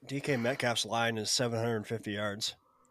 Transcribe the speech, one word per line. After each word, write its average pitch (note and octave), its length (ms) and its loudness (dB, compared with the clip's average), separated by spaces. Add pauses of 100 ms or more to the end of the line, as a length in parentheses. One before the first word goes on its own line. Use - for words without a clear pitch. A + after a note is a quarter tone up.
D C#3 120 -4
K C#3+ 180 2
Metcalf's A#2 480 2
line A#2 340 2
is G#2 100 -2
seven A#2 300 2
hundred A2+ 280 0
fifty G#2+ 260 -4
yards. G#2 420 -2 (360)